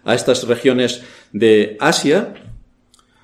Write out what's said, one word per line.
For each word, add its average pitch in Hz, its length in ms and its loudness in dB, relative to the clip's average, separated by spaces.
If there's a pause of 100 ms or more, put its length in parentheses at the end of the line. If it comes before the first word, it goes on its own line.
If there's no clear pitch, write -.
a 110 120 0
estas 123 320 -2
regiones 123 560 -2 (300)
de 107 460 2
Asia, 160 540 -2 (920)